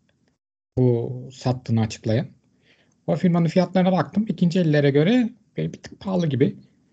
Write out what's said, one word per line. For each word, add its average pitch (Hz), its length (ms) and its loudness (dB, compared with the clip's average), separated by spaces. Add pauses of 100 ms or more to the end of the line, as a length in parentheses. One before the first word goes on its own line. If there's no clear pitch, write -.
(760)
Bu 127 560 0
sattığını 127 480 -2
açıklayan. 110 460 -2 (800)
O 170 80 -2
firmanın 170 320 2
fiyatlarına 180 440 2
baktım. 190 360 -2
İkinci 175 320 0
ellere 147 320 2
göre 220 380 2 (280)
böyle 160 160 -6
bir - 80 -20
tık - 180 -20
pahalı 180 280 -2
gibi. 131 280 0 (380)